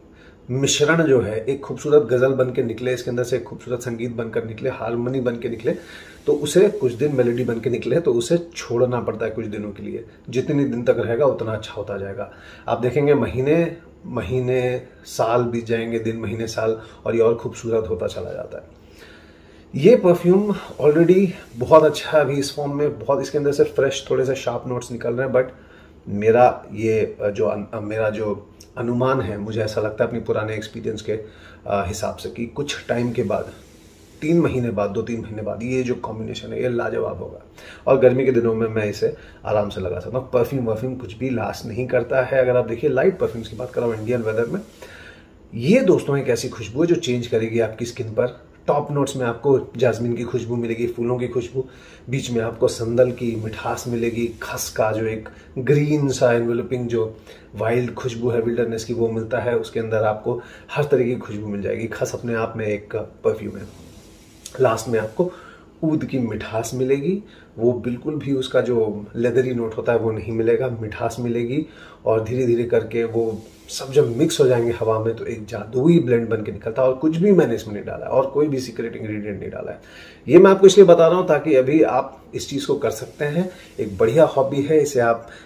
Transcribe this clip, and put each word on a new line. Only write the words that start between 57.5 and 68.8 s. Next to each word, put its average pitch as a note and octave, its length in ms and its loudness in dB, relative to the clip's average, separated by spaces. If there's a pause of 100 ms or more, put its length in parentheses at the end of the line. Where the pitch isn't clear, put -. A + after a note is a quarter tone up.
wild A#2 380 -2
खुशबू A#2 360 -4
है A#2 100 2
wilderness A2+ 440 -2
की A#2+ 100 -6
वो A2+ 140 0
मिलता A2+ 300 -4
है, A#2 180 0
उसके A2+ 240 -4
अंदर A2 220 0
आपको A2+ 380 -2 (300)
हर D3 140 -2
तरह C3 200 4
की A#2+ 120 0
खुशबू G#2 320 -10
मिल G2+ 140 -6
जाएगी। G#2+ 240 -4
खस - 280 -6
अपने A#2+ 200 -6
आप A2+ 220 -4
में A2 100 -4
एक G#2 300 -4
परफ्यूम G#2 600 -4
है। G2 60 -14 (960)
Last A2+ 280 2
में A2+ 120 0
आपको F3 320 -2 (520)
ऊद D#3 200 0
की - 140 -4
मिठास A2 560 -4
मिलेगी, C#3 480 0 (360)
वो A#2+ 140 4
बिल्कुल A#2+ 420 -6
भी C#3 180 -4
उसका B2+ 280 0
जो A2 460 0 (100)